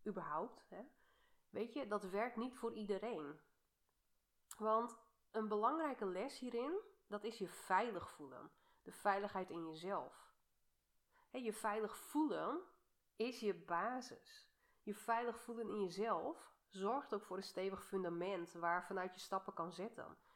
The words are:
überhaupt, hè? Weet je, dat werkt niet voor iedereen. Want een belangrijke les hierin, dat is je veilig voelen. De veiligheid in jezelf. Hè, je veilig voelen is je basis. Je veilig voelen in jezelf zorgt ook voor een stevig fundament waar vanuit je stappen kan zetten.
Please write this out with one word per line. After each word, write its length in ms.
überhaupt, 600
hè? 140
Weet 240
je, 140
dat 160
werkt 320
niet 220
voor 160
iedereen. 680
Want 460
een 160
belangrijke 580
les 340
hierin, 400
dat 160
is 140
je 100
veilig 640
voelen. 420
De 100
veiligheid 580
in 180
jezelf. 640
Hè, 80
je 160
veilig 440
voelen 640
is 240
je 140
basis. 960
Je 120
veilig 480
voelen 280
in 140
jezelf 720
zorgt 460
ook 100
voor 140
een 60
stevig 420
fundament 680
waar 320
vanuit 280
je 60
stappen 340
kan 180
zetten. 460